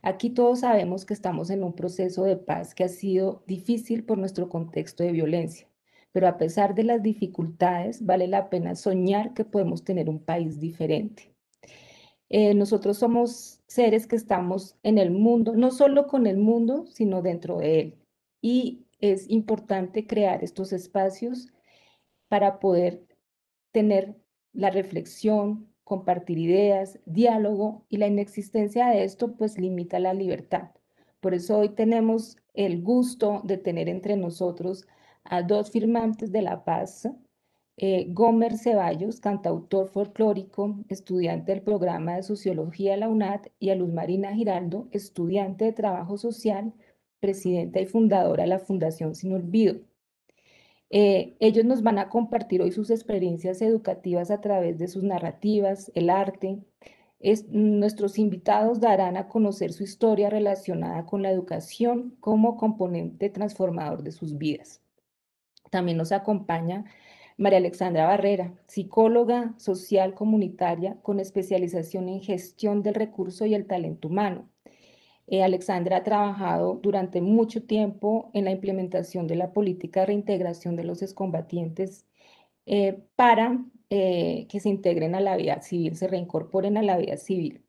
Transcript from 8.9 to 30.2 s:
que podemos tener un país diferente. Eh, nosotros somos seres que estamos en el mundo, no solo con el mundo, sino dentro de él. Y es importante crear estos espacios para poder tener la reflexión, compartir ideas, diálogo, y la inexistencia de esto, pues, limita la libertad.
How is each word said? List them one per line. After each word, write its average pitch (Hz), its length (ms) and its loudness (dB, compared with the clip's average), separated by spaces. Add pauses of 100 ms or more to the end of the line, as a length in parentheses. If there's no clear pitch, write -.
que 220 120 -4
podemos 175 400 -2
tener 175 240 -2
un 156 100 -4
país 160 400 -4
diferente. 156 760 -4 (920)
Eh, 214 260 4
nosotros 202 440 2
somos 240 680 0
seres 226 380 4
que 233 120 -2
estamos 190 680 -2
en 214 140 4
el 185 140 6
mundo, 226 440 4
no 247 160 6
solo 277 360 6
con 254 200 2
el 196 120 2
mundo, 233 480 2
sino 190 340 0
dentro 170 380 -2
de 156 200 4
él. 160 180 -4 (440)
Y 247 440 0 (140)
es 190 300 0
importante 214 760 -2
crear 202 380 0
estos 190 300 -8
espacios 190 720 -4 (800)
para 196 320 2
poder 175 460 2 (680)
tener 208 440 2 (360)
la 196 200 0
reflexión, 208 1000 -2 (120)
compartir 180 560 -2
ideas, 190 680 2
diálogo, 214 840 2
y 208 100 -6
la 208 100 2
inexistencia 208 800 0
de 214 160 4
esto, 220 340 -4
pues, 214 220 -4
limita 180 400 -4
la 185 160 0
libertad. 185 560 -4 (480)